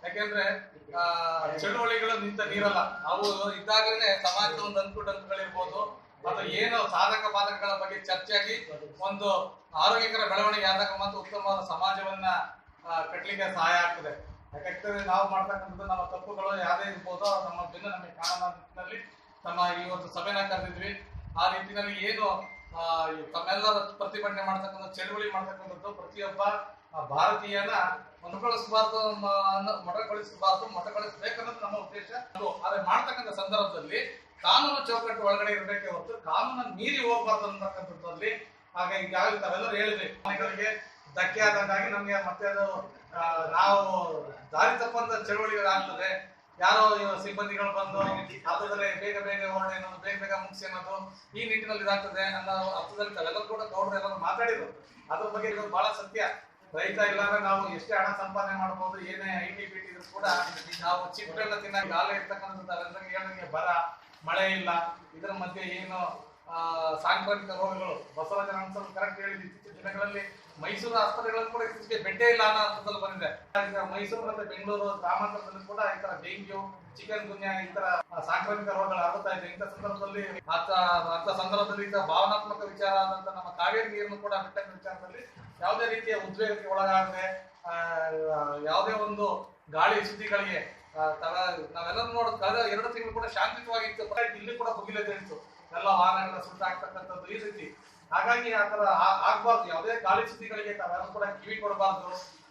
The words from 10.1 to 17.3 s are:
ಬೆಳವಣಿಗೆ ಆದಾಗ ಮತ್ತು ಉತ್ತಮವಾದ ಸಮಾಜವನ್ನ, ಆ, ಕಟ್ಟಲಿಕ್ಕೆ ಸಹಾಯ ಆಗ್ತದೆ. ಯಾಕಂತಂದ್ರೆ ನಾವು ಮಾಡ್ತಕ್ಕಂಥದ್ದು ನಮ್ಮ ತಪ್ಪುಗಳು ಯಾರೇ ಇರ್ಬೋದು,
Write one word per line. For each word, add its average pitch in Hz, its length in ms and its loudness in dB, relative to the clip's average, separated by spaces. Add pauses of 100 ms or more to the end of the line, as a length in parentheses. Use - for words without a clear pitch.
ಬೆಳವಣಿಗೆ 208 360 2
ಆದಾಗ 196 360 2
ಮತ್ತು 202 200 -2
ಉತ್ತಮವಾದ 196 460 -2
ಸಮಾಜವನ್ನ, 190 580 -2 (600)
ಆ, 170 140 0
ಕಟ್ಟಲಿಕ್ಕೆ 190 540 -4
ಸಹಾಯ 170 180 6
ಆಗ್ತದೆ. 170 360 2 (440)
ಯಾಕಂತಂದ್ರೆ 190 520 -4
ನಾವು 196 240 6
ಮಾಡ್ತಕ್ಕಂಥದ್ದು 190 560 -2
ನಮ್ಮ 185 180 0
ತಪ್ಪುಗಳು 190 540 -4
ಯಾರೇ 185 340 0
ಇರ್ಬೋದು, 180 340 -6 (240)